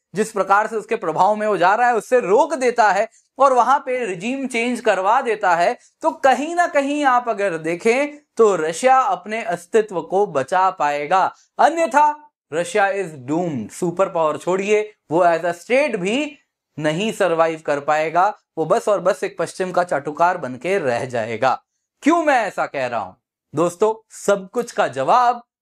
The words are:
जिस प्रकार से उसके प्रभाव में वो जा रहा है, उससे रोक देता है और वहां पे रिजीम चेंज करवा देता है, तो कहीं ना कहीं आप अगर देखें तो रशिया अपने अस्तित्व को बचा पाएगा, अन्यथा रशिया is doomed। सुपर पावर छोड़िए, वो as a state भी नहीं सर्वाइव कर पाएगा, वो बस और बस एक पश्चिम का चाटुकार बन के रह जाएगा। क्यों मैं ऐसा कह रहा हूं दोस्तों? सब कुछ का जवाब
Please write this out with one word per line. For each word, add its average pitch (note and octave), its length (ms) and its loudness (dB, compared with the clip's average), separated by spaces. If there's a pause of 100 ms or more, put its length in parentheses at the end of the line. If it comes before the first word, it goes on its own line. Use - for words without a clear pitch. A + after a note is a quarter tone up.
(160)
जिस G#3+ 160 -2
प्रकार G3 360 2
से A3 80 -8
उसके A3 200 -4
प्रभाव F3+ 400 0
में G#3+ 120 -2
वो G#3 100 0
जा F3+ 180 4
रहा A#3+ 120 2
है, A#3+ 80 2
उससे B3 240 0
रोक G#3 340 2
देता A#3+ 380 2
है G3+ 180 0 (300)
और C4+ 140 6
वहां B3 260 4
पे B3+ 260 -4
रिजीम A3+ 420 -6
चेंज A#3 340 -4
करवा G3+ 400 2
देता G3+ 340 0
है, F3+ 220 0 (240)
तो D#4 100 0
कहीं D4 440 0
ना F4 120 2
कहीं C#4+ 360 -2
आप B3 260 2
अगर G3 280 -2
देखें A3+ 680 -2 (120)
तो G#3 180 6
रशिया F3 420 2
अपने G#3+ 460 -2
अस्तित्व F#3+ 580 -2
को F#3+ 260 0
बचा F3+ 420 0
पाएगा, D3 680 0 (240)
अन्यथा D4+ 720 2 (220)
रशिया G3 380 0
is D#3 400 -8
doomed। D3+ 400 -4
सुपर F3 380 -2
पावर D#3+ 280 0
छोड़िए, G3+ 560 -2 (180)
वो F3 140 2
as E3 160 2
a F3 120 -2
state B3 420 -2
भी A#3+ 420 -4 (420)
नहीं D#3 320 -2
सर्वाइव E3 540 0
कर C#3+ 140 -2
पाएगा, D#3 580 0 (200)
वो D#3+ 80 -2
बस A3 240 0
और G3 120 0
बस F#3+ 220 -2
एक G3 160 -8
पश्चिम F3+ 320 -6
का F3 120 0
चाटुकार E3+ 540 -2
बन C3 180 -8
के F3 220 -2
रह B2+ 280 -2
जाएगा। A#2 560 -2 (400)
क्यों E4 220 2
मैं D4 120 2
ऐसा F#3+ 300 -2
कह C3+ 220 -4
रहा A#2+ 120 -4
हूं F#2+ 140 -10 (420)
दोस्तों? F3 540 -2
सब F#3+ 440 -2
कुछ A#3+ 180 -6
का F#3 160 0
जवाब G#3+ 560 2 (180)